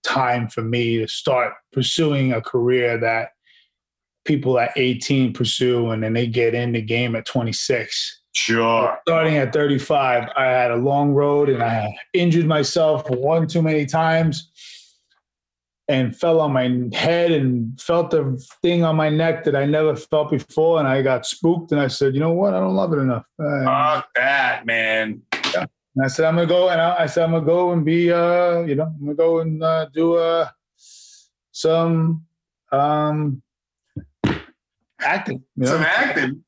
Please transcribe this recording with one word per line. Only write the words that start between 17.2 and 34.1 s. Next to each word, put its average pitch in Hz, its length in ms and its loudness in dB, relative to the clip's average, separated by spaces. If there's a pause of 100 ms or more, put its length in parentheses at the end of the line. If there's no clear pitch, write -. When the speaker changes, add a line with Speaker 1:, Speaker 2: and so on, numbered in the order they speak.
Speaker 1:
and 127 480 0
felt 170 320 0
the 135 340 -2 (160)
thing 175 220 2
on 160 140 2
my 156 100 2
neck 160 380 0
that 143 100 2
I 139 100 0
never 151 300 2
felt 151 340 -2
before. 160 500 0
And 143 80 0
I 135 140 2
got 131 240 0
spooked, 165 460 -2
and 147 100 2
I 135 60 0
said, 135 260 0
"You 135 60 -2
know 165 140 0
what? 190 200 0
I 185 60 0
don't 190 160 0
love 180 180 0
it 147 40 0
enough." 127 260 -2 (160)
Uh, 143 240 -2
Speaker 2:
Fuck 143 520 0
that, 127 500 0
man. 110 560 -2 (320)
Speaker 1:
yeah. - 120 -2 (300)
And 135 100 2
I - 40 -2
said, 160 160 0
"I'm 160 100 2
gonna 170 100 2
go," 180 240 2
and 165 100 2
I, 170 240 2
I - 40 2
said, 165 160 0
"I'm 165 80 0
gonna 160 140 0
go 175 260 4
and 165 120 0
be, 170 280 2
uh, 175 500 2
you 151 140 -2
know, 151 80 0
I'm 160 160 -6
gonna 143 160 -6
go 165 240 2
and, 160 240 -4
uh, 160 300 0
do, 165 220 2
uh, 165 320 0 (1040)
some, 165 720 0 (460)
um, 151 720 0 (1600)